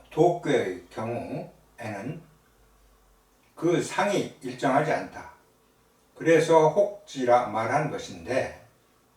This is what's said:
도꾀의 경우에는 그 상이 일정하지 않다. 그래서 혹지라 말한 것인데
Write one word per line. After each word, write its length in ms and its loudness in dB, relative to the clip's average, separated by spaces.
도꾀의 800 0
경우에는 1300 -10
그 280 2
상이 580 -2
일정하지 520 0
않다. 400 -8
그래서 540 4
혹지라 800 2
말한 440 -2
것인데 760 -6